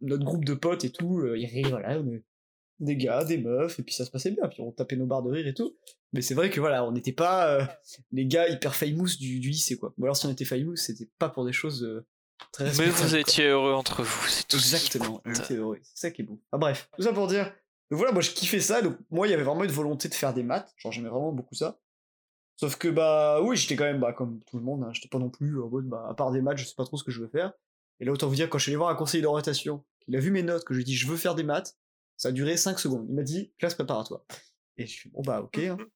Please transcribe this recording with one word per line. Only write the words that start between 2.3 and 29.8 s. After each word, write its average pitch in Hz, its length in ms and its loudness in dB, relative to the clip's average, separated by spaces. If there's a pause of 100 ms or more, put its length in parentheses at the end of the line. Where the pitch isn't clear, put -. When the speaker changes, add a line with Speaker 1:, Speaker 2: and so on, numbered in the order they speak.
Speaker 1:
des 143 180 0
gars, 127 260 2
des 160 140 0
meufs, 131 420 0
et - 40 -4
puis - 120 -8
ça - 80 -2
se 123 80 -10
passait 135 200 -2
bien, 320 180 -2
puis - 120 -12
on 117 120 -8
tapait 131 240 -4
nos 127 80 0
barres 127 180 0
de 123 80 -2
rire 151 160 -2
et 135 60 -2
tout. - 240 -4 (340)
Mais 123 100 -2
c'est 127 120 0
vrai 170 160 4
que 185 100 -2
voilà, 139 240 2
on 117 80 -2
n'était 120 220 -2
pas, 175 340 4
euh, 139 160 4 (480)
les 131 140 0
gars 165 240 4
hyper 147 260 -2
famous 160 420 0
du, 127 220 -4
du 127 100 -2
lycée, 147 280 0
quoi. - 200 -8
Ou 123 60 -2
alors 139 140 2
si - 80 0
on 143 60 0
était 131 120 -4
famous, 143 320 -2
c'était 113 320 -6 (100)
pas 160 120 0
pour 127 160 -4
des 123 80 -2
choses, 139 300 -4
euh, 113 220 -8 (460)
très 139 140 -4
Speaker 2:
Mais 143 60 2
Speaker 1:
respectables, 165 260 4
Speaker 2:
vous 147 140 4
Speaker 1:
quoi. 156 80 6
Speaker 2:
étiez 147 280 4
heureux 139 260 6
entre 135 300 0
vous, - 240 -2
c'est - 180 0
tout - 140 2
ce 127 120 4
qui 156 40 4
Speaker 1:
Exactement, 113 440 0
Speaker 2:
compte. - 60 -20
Speaker 1:
on 117 80 -6
était 117 220 -2
heureux, 110 280 -4
c'est - 140 -20
ça 170 140 -4
qui 151 100 -8
est 107 40 -6
beau. 104 160 -14 (100)
Ah, 139 60 -2
bref, 147 400 0
tout 185 60 -4
ça 226 100 4
pour 196 140 0
dire, 196 180 2 (460)
donc 151 80 0
voilà, 247 120 4
moi 185 100 4
je - 100 2
kiffais - 280 0
ça, 226 220 2
donc 185 160 0 (120)
moi 170 180 2
il 208 40 4
y - 20 6
avait 151 100 4
vraiment 151 200 2
une 196 80 0
volonté 147 380 -2
de - 40 -10
faire 135 200 0
des 123 100 0
maths, 131 320 -2
genre - 160 -8
j'aimais 117 180 -6
vraiment 139 220 -2
beaucoup 127 240 -6
ça. 160 240 -4 (800)
Sauf 143 200 -2
que 170 120 0
bah 151 520 6
oui, 233 160 4
j'étais - 200 0
quand 147 80 2
même, 143 140 2
bah, 120 140 2
comme 117 360 -6
tout 127 80 -8
le 117 60 -8
monde, 135 200 -4
hein, 113 100 -8
j'étais - 160 -10
pas 135 100 -2
non 127 100 -2
plus 143 320 -4
en 117 80 -6
mode, 131 180 -2
bah, 113 220 -6
à 113 40 -6
part 131 180 0
des 131 100 0
maths, 139 160 0
je 127 80 -6
sais - 100 -14
pas 131 100 -2
trop 151 120 -10
ce 139 80 -8
que 127 60 -6
je 117 100 -6
veux 113 80 -10
faire. 180 220 -2 (500)
Et 123 40 -4
là, 131 80 0
autant 143 140 0
vous 135 80 2
dire, 160 140 2
quand 147 80 -2
je 135 60 2
suis 143 80 -2
allé 147 60 0
voir 170 120 2
un 160 60 0
conseiller 156 280 0
d'orientation, 147 600 0 (240)